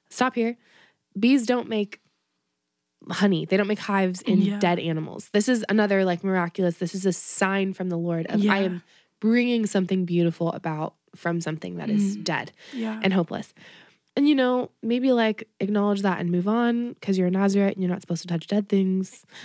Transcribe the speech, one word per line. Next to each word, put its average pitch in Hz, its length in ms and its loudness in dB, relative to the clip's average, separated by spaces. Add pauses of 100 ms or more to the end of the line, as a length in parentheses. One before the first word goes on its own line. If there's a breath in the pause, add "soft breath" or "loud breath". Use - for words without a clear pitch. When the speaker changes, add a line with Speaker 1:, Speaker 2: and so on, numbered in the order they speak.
(100)
Speaker 1:
Stop 254 240 -2
here. 233 240 -2 (600 soft breath)
Bees 240 280 4
don't 247 240 0
make 208 300 -4 (1080)
honey. 180 340 2
They 185 120 0
don't 202 100 2
make 208 120 -2
hives 185 440 0
in 202 200 2
Speaker 2:
Yeah. 202 160 0
Speaker 1:
dead 175 200 2
animals. - 540 -6
This 208 160 2
is 233 200 0
another, 202 360 2
like, 180 200 0
miraculous, 180 540 0
this 175 160 -4
is 190 120 -2
a 185 60 4
sign 190 600 -2
from 185 180 -6
the 170 80 -2
Lord 170 280 -2
of, 208 160 0
Speaker 2:
Yeah. 208 120 4
Speaker 1:
"I 196 60 2
am 180 220 -2 (380 soft breath)
bringing 233 460 2
something 190 380 0
beautiful 170 480 0
about 156 420 -6 (200)
from 170 260 -4
something 170 360 -8
that 170 140 -8
is 202 280 0
Speaker 2:
Mm. - 60 -12
Speaker 1:
dead 170 280 -4 (200 loud breath)
Speaker 2:
Yeah. 220 300 -6
Speaker 1:
and 196 100 2
hopeless." - 420 -4 (640 loud breath)
And, 285 120 4
you 302 60 4
know, 254 360 2 (120)
maybe, 247 300 2
like, 220 360 0 (120)
acknowledge 202 420 2
that 190 180 0
and 170 100 -2
move 180 160 0
on 240 540 0
'cause 190 180 0
you're 180 80 2
a 180 60 2
Nazarite 196 420 2
and 190 80 -4
you're 180 100 0
not 180 80 -4
supposed - 220 -6
to 180 60 -14
touch 170 180 -4
dead 202 220 -2
things. 190 560 0 (200 loud breath)